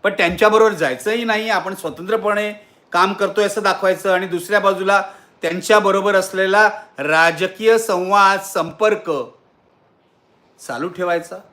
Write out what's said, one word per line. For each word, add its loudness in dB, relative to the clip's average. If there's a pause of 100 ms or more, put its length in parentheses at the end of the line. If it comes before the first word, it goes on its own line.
पण 2
त्यांच्याबरोबर 4
जायचंही -4
नाही, -4
आपण -4
स्वतंत्रपणे -4 (380)
काम 0
करतोय -2
असं -4
दाखवायचं 0
आणि -2
दुसऱ्या -2
बाजूला 0 (380)
त्यांच्याबरोबर 2
असलेला 2 (280)
राजकीय 2
संवाद, 2
संपर्क -2 (1600)
चालू -6
ठेवायचा. -4 (160)